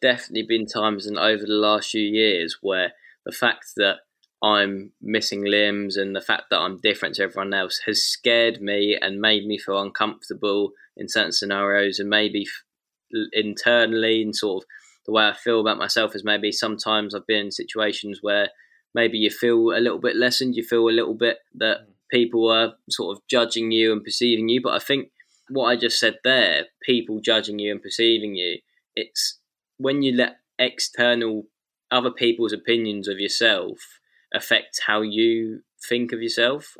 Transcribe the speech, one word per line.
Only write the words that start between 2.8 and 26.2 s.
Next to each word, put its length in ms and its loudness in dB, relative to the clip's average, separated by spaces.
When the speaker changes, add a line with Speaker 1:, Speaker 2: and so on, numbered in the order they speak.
Speaker 1:
the 80 -12
fact 340 -2
that 200 2
I'm 580 0
missing 440 -4
limbs 520 0
and 180 -2
the 60 -4
fact 300 -2
that 80 2
I'm 240 -4
different 320 0
to 80 -2
everyone 320 -4
else 320 -4
has 180 0
scared 560 2
me 400 0
and 200 -4
made 260 2
me 100 -4
feel 240 -4
uncomfortable 920 -4
in 100 -10
certain 240 -2
scenarios, 640 0
and 120 -4
maybe 320 0
f-, 920 -10
internally 880 2
and 160 -2
sort 260 -4
of 60 -20
the 60 -6
way 120 4
I 80 2
feel 280 0
about 180 0
myself 360 -2
is 100 -10
maybe 280 0
sometimes 640 -2
I've 120 -8
been 200 0
in 60 -8
situations 680 -4
where 280 0
maybe 240 2
you 120 4
feel 420 2
a 80 2
little 200 0
bit 160 -2
lessened, 400 0
you 60 -4
feel 260 2
a 20 2
little 240 2
bit 240 0
that 240 0
Speaker 2:
Mm. 140 -20
Speaker 1:
people 400 2
are 240 2
sort 260 -6
of 120 -20
judging 420 0
you 220 4
and 120 -2
perceiving 440 0
you. 140 2
But 120 -2
I 40 0
think 300 -2
what 180 0
I 100 2
just 220 0
said 240 0